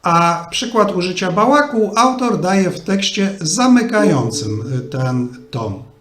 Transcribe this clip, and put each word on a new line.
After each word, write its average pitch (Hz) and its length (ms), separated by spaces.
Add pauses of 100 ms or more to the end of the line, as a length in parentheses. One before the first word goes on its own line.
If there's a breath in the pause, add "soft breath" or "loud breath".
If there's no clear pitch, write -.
A 170 460
przykład 208 460
użycia 180 360
bałaku 226 640
autor 240 440
daje 185 300
w - 100
tekście 196 640
zamykającym, 170 1200 (140)
e, - 20
ten 127 480 (240)
tom. 110 320 (180)